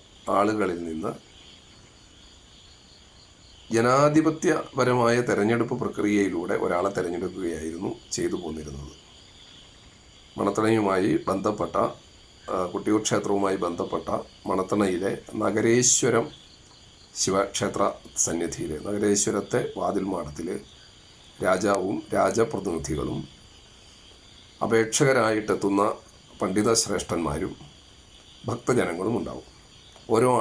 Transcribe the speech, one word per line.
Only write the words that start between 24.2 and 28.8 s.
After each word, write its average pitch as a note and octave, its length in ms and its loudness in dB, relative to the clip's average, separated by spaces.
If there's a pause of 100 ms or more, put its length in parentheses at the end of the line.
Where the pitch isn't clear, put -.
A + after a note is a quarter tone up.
അപേക്ഷകരായിട്ടെത്തുന്ന A2 1160 2 (600)
പണ്ഡിത G#2 280 2 (120)
ശ്രേഷ്ഠന്മാരും E2+ 720 -2 (960)
ഭക്തജനങ്ങളും G#2+ 720 0